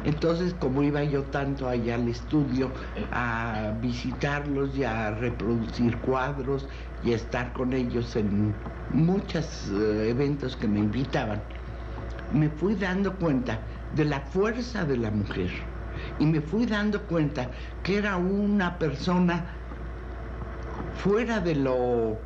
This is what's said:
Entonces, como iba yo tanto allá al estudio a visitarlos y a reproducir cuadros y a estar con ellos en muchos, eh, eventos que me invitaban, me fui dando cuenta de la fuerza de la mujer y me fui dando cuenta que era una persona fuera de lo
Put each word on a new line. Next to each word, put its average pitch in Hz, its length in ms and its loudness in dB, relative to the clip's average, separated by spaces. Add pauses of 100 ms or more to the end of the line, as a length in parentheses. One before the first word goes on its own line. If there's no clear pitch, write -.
Entonces, 170 520 2
como 135 260 2
iba 143 220 2
yo 143 220 2
tanto 139 440 -2
allá 117 240 0
al 120 140 0
estudio 127 640 2 (400)
a 113 600 0 (120)
visitarlos 139 920 0
y 135 80 2
a 110 280 0
reproducir 113 880 0
cuadros 135 680 0 (360)
y 117 80 2
a 113 60 4
estar 123 360 -4
con 127 180 -2
ellos 120 440 0
en 104 400 2 (340)
muchos, - 840 0
eh, 107 380 2
eventos 139 460 0
que 120 120 -2
me 104 120 2
invitaban, 110 600 0 (920)
me 151 160 6
fui 180 240 2
dando 190 400 2
cuenta 127 460 0 (340)
de 151 120 4
la 139 160 0
fuerza 214 640 0
de 139 120 2
la 113 140 0
mujer 98 400 0 (680)
y 147 80 4
me 156 160 4
fui 214 240 0
dando 208 380 0
cuenta 143 480 0 (320)
que 196 160 2
era 202 180 0
una 196 640 2
persona 175 680 2 (1500)
fuera 220 460 2
de 170 120 2
lo 123 720 2